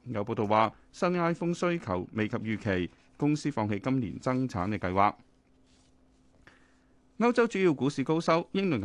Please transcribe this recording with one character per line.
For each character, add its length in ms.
有 200
報 80
道 140
話， 260
新 220
iPhone 380
需 240
求 360
未 160
及 80
預 200
期， 340
公 180
司 160
放 180
棄 120
今 180
年 220
增 280
產 220
嘅 80
計 140
劃。 200
歐 140
洲 160
主 100
要 160
股 160
市 140
高 160
收， 320
英 180
倫 140